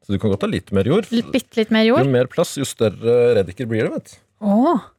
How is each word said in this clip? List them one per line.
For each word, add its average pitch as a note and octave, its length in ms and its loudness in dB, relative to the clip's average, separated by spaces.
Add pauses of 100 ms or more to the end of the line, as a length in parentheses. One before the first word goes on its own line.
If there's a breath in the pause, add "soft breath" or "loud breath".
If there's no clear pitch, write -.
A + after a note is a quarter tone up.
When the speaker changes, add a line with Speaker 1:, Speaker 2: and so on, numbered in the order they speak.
Speaker 1:
Så G2+ 140 -4
du - 20 -2
kan G2+ 140 0
godt G3 160 -2
ha - 20 -4
litt G2+ 240 -6
mer G2 160 2
jord. G3 240 0
Speaker 2:
Litt, A#3 160 -2
bitte - 300 -4
litt G#3+ 160 -2
mer A3 100 4
jord? A#3+ 160 2
Speaker 1:
Jo C#3 140 0
mer B2 160 2
plass, - 260 -4
jo C3+ 80 -4
større G#2+ 480 -2 (240)
reddiker G2 320 -4
blir A2+ 160 0
det, D4+ 80 -4
vet - 160 -10
du. - 60 -20 (340)
Speaker 2:
Åh. B3+ 320 2 (160)